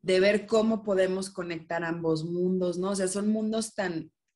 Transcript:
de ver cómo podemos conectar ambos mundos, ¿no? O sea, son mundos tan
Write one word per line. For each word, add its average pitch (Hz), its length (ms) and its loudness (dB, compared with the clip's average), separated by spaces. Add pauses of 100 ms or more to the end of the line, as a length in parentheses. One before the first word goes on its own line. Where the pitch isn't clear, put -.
de 185 160 2
ver 208 280 4
cómo 220 360 2
podemos 190 460 2
conectar 170 560 -6
ambos 165 400 0
mundos, 180 540 0
¿no? 190 140 -2
O 196 40 -2
sea, 190 100 0
son 202 220 -2
mundos 220 460 -2
tan 175 360 -4 (260)